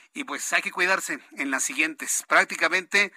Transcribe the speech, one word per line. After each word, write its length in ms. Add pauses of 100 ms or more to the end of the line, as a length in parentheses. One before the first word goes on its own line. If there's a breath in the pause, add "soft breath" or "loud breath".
(140 loud breath)
y 100
pues 300
hay 80
que 100
cuidarse 480 (140)
en 180
las 120
siguientes. 680
Prácticamente 880